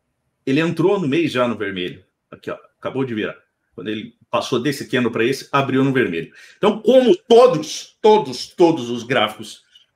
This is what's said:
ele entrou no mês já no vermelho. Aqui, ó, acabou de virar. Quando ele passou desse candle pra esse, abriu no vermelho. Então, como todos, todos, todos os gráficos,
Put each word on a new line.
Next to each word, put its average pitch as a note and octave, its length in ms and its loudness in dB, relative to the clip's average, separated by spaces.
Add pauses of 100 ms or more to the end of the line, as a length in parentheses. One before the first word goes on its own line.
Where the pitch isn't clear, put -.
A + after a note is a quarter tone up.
(460)
ele C3+ 160 0
entrou E3+ 400 0
no D3+ 80 -2
mês D3+ 240 -2
já B2 160 0
no A2+ 80 -6
vermelho. F#2+ 480 -8 (260)
Aqui, - 200 -14
ó, - 80 -10 (200)
acabou F3 260 -6
de A#2+ 100 -8
virar. F#2+ 220 -6 (380)
Quando G#2+ 140 -12
ele G#2+ 260 -10 (160)
passou B2+ 300 -2
desse C3+ 280 -6
candle B2 220 -2
pra A2+ 140 -2
esse, C3+ 260 -4
abriu C3 340 0
no C#3 80 0
vermelho. F#2 400 -2 (240)
Então, G#3+ 240 0
como B3 360 4
todos, - 840 2
todos, D#3 480 2
todos C#3+ 420 2
os A#2+ 120 -6
gráficos, A2 600 -4 (340)